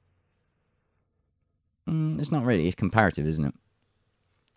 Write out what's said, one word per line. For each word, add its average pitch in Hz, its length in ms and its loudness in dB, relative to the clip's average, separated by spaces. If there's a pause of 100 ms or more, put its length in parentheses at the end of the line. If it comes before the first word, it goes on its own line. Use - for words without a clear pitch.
(1900)
Mm, 160 320 -2
it's 147 120 -4
not 131 140 0
really. 101 220 2
It's 92 80 -2
comparative, 95 520 2
isn't 78 180 -2
it? 69 80 -4 (1040)